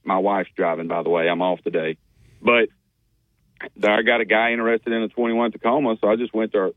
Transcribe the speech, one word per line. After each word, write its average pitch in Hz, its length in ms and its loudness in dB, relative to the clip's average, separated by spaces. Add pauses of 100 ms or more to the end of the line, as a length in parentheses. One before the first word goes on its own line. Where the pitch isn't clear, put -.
My 95 140 0
wife's 95 360 -2
driving, 82 320 -2
by 85 160 -4
the 82 60 -2
way. 85 180 2
I'm 87 140 -2
off 90 220 -2
today. 80 340 -4 (440)
But 117 280 4 (1120)
I 104 200 4
got 117 180 2
a 110 40 -2
guy 110 280 2
interested 117 400 0
in 113 80 0
a 107 80 -4
twenty-one 117 420 0
Tacoma, 117 480 0
so 107 100 0
I 110 60 4
just 117 180 -4
went 110 200 -2
there. 95 240 0